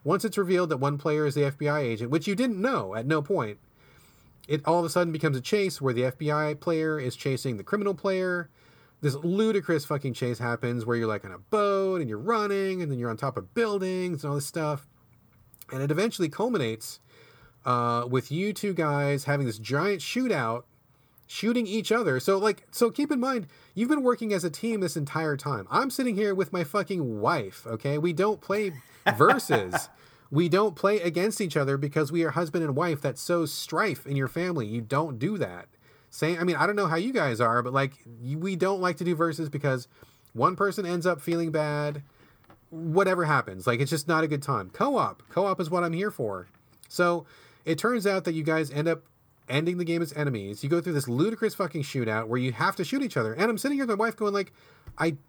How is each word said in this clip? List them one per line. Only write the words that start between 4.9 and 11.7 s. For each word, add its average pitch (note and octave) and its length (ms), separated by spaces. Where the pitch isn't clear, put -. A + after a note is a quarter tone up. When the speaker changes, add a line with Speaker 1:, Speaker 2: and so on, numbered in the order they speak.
Speaker 1:
becomes D3+ 240
a B2 40
chase G3 380
where C3+ 140
the B2 120
F B2+ 120
B D3 140
I D3+ 240
player D#3+ 440
is B2+ 160
chasing C3 420
the G2 60
criminal G3+ 300
player. F#3 560
This C#3 140
ludicrous F3 680
fucking C#3+ 280
chase B2 260
happens A#2+ 460
where A#2+ 100
you're, A2+ 120
like, G#2 180
on F#2+ 60
a F2 60
boat G3 640